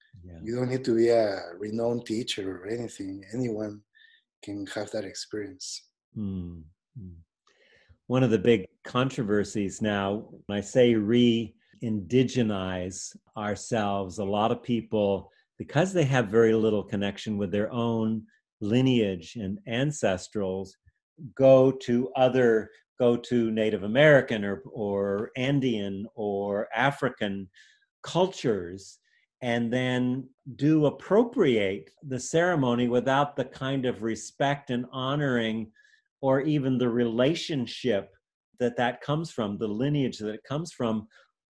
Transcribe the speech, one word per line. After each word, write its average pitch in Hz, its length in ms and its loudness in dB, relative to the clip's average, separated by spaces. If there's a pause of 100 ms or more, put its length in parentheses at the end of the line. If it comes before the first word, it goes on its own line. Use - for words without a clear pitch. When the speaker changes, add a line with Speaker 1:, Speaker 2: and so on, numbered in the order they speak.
(220)
Speaker 1:
Yeah. 87 200 -18
Speaker 2:
You 113 140 -8
don't 127 120 -2
need 127 160 -4
to 117 100 2
be 117 140 6
a 107 300 4 (200)
renowned 117 460 -4
teacher 101 580 -6
or 95 40 -12
anything. 101 640 -8
Anyone 107 480 -6 (640)
can 101 300 -10
have 104 160 -8
that 107 160 -6
experience. - 840 -12 (300)
Speaker 1:
Mm, 90 460 -8 (360)
mm. 90 140 -16 (920)
One 127 140 2
of 127 80 4
the 110 80 4
big 101 280 4 (180)
controversies 104 960 -2
now, 104 480 -2 (180)
when 101 120 -2
I - 20 -2
say 120 340 4
re-indigenize 107 2250 0 (200)
ourselves, 101 800 -4
a 104 60 -4
lot 104 280 2
of 120 100 -6
people, 104 680 0 (280)
because 185 340 0
they 175 120 2
have 127 240 0
very 113 260 6
little 107 280 2
connection 101 560 -4
with 101 120 -2
their 104 220 -2
own 113 500 -2 (380)
lineage 110 760 2
and 101 220 -6 (100)
ancestrals, 98 1000 -2 (680)
go 135 340 8
to 127 460 -2
other, 120 540 4 (280)
go 120 180 4
to 117 340 0
Native 107 320 0
American 123 640 4
or, 98 260 -4
or 101 680 -2
Andean 117 800 -2
or 101 600 -4
African 110 720 -2 (540)
cultures, 104 960 -4 (420)
and 117 320 -2
then 127 560 -2 (280)
do 151 300 4
appropriate 135 1040 2 (160)
the 131 140 -6
ceremony 135 680 2
without 135 480 2
the 127 80 -2
kind 131 420 -4
of 104 160 -4
respect 135 680 -2
and 123 220 -2
honoring 127 800 -2 (500)
or 135 220 2
even 135 360 0
the 123 100 2
relationship 120 1200 0 (500)
that 120 160 0
that 123 240 0
comes 156 320 -4
from, 104 260 -4
the 113 80 -4
lineage 127 520 -2
that 107 140 -6
it 113 120 -12
comes 156 280 -8
from. 110 360 -4 (440)